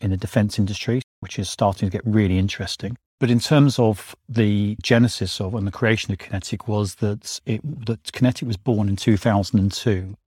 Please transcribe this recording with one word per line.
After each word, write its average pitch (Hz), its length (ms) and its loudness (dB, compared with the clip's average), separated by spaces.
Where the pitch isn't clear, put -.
in 107 80 -2
the 95 80 0
defense 104 400 0
industry, 110 460 -2
which - 180 -12
is 101 140 -6
starting 101 360 0
to 92 80 -4
get 104 80 -4
really 104 360 2
interesting. 98 580 -4
But 123 100 2
in 120 100 4
terms 143 400 4
of 110 360 0
the 104 520 2
genesis 117 600 2
of 98 120 -4
and 104 140 -4
the 98 40 -4
creation 110 420 0
of 92 60 -6
Kinetic - 500 -8
was 104 260 -2
that - 500 -4
it, 123 400 -6
that - 280 -6
Kinetic 127 340 0
was 110 100 -2
born 107 300 0
in 98 80 0
two 104 220 4
thousand 101 420 2
and 98 120 2
two 98 440 -2